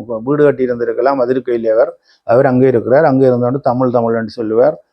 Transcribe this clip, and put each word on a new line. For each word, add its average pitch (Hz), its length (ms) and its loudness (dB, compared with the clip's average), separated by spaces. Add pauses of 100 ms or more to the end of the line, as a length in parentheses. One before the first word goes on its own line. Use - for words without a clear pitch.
(240)
வீடு 147 200 -2
கட்டி 131 200 2
இருந்திருக்கலாம். 120 560 -2
அது 123 120 0
இருக்க 127 220 -4
இல்லை 113 180 -2
அவர். 120 200 2 (360)
அவர் 123 180 2
அங்கே 127 220 2
இருக்கிறார். 123 380 2
அங்கே 135 220 2
இருந்தோண்டு 123 320 0
தமிழ், 127 320 -2
தமிழ் 117 260 0
என்று 113 120 -6
சொல்லுவார். 120 460 0 (180)